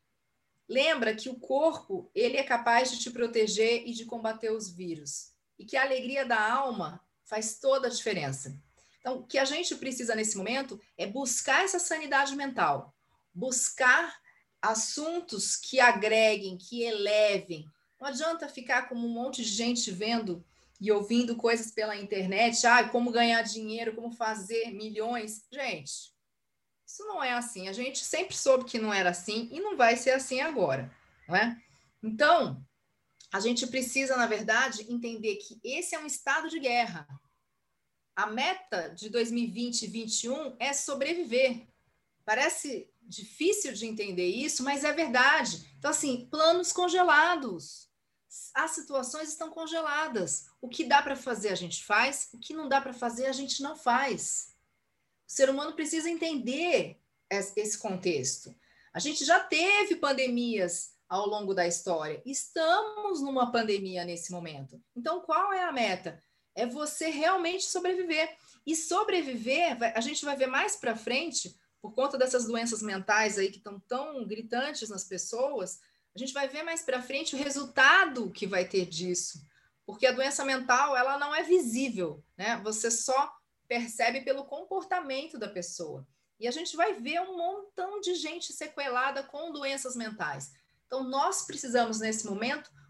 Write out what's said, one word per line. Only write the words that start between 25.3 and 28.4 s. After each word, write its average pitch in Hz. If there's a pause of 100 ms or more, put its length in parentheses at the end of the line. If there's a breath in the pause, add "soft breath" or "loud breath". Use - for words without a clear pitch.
Gente, 220 (720)
isso -
não 392
é 254
assim. 233
A 196
gente 247
sempre 359
soube 254